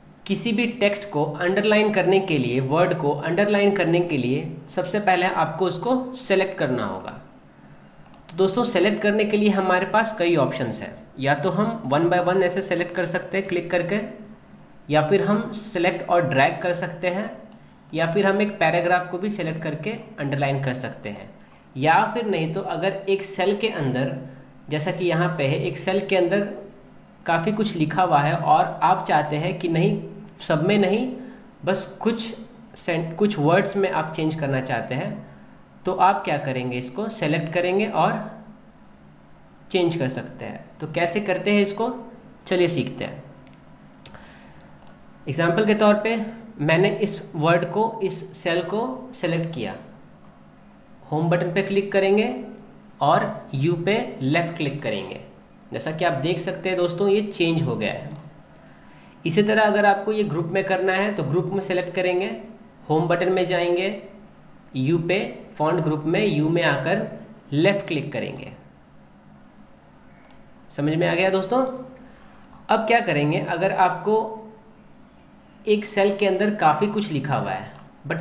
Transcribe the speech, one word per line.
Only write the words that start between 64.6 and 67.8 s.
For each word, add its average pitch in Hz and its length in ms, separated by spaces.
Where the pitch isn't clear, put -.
यू 139 220
पे, 180 540
font 165 280
group 151 260
में 190 200
यू 156 220
में 170 140
आकर 165 560
left 196 340